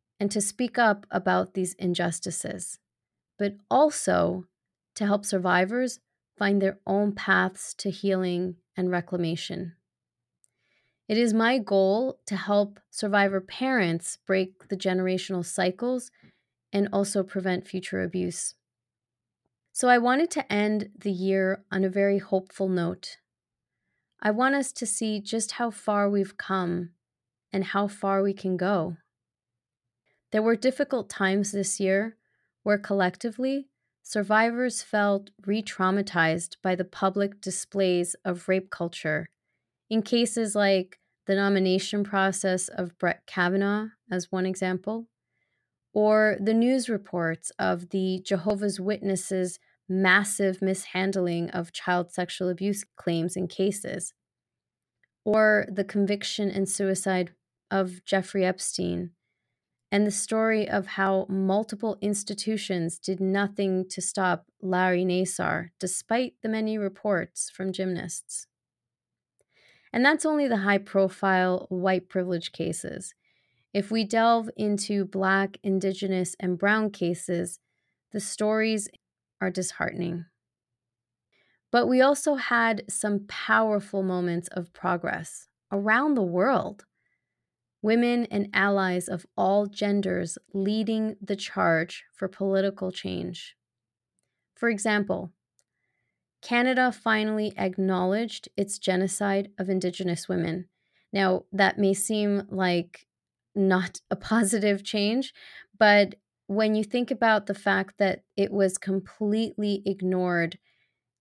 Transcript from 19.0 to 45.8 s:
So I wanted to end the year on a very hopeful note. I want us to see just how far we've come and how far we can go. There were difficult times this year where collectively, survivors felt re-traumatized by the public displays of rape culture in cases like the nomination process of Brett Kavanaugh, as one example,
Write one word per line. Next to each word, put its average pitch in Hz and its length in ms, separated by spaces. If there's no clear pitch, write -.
So - 180
I 247 80
wanted 254 340
to - 220
end 208 420
the 202 160
year 190 600
on 190 120
a 190 60
very 196 300
hopeful 190 500
note. 180 480
I 208 80
want 247 240
us 277 200
to - 120
see 214 340
just 220 340
how 233 180
far 202 360
we've 202 300
come 175 540
and 196 120
how 202 240
far 196 340
we 196 120
can 185 220
go. 180 420
There 214 100
were 226 140
difficult 254 540
times 196 420
this 202 260
year 196 380
where 208 140
collectively, 226 880
survivors 226 800
felt 202 500
re-traumatized 190 1200
by 185 100
the 180 120
public 196 560
displays 180 800
of 175 240
rape 190 220
culture 165 580
in 220 120
cases 233 540
like 196 440
the 196 80
nomination 196 720
process 190 640
of 180 280
Brett - 300
Kavanaugh, 196 600
as 180 220
one 185 140
example, 185 640